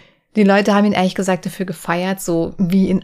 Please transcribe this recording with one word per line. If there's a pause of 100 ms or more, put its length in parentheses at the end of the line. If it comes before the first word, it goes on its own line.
(380)
die
Leute
haben
ihn
ehrlich
gesagt
dafür
gefeiert,
so
wie
in